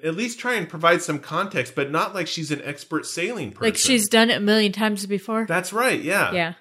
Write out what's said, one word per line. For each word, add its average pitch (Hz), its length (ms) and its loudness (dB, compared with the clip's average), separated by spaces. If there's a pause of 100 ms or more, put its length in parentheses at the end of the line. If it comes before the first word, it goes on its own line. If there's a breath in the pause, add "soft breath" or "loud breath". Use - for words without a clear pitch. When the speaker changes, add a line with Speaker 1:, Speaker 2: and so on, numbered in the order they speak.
Speaker 1:
at 160 100 -2
least 226 240 -6
try 247 160 -2
and 175 140 -4
provide 170 340 4
some 151 160 -2
context, 170 560 -4
but 139 160 -2
not 190 240 0
like 175 140 -4
she's 151 240 -4
an 143 120 -4
expert 143 420 -8
sailing 175 440 -6
person. - 140 -6
Speaker 2:
Like 220 120 2
she's 233 320 4
done 226 220 6
it 156 60 2
a 170 40 -2
million 208 320 4
times 208 340 -2
before. 208 420 -2
Speaker 1:
That's 180 240 0
right, 226 280 2
yeah. 180 320 0
Speaker 2:
Yeah. 170 280 0